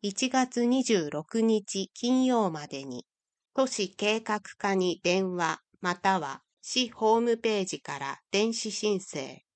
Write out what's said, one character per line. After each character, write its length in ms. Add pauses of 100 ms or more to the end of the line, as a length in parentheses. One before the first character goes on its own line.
一 280
月 360
二 180
十 280
六 320
日 500
金 320
曜 240
ま 160
で 180
に、 220 (480)
都 140
市 220
計 320
画 200 (160)
課 160
に 300
電 320
話、 260 (200)
ま 140
た 240
は 220 (220)
市 260
ホ 280
ー 40
ム 160
ペ 240
ー 40
ジ 140
か 200
ら 200 (120)
電 220
子 180
申 280
請。 460 (100)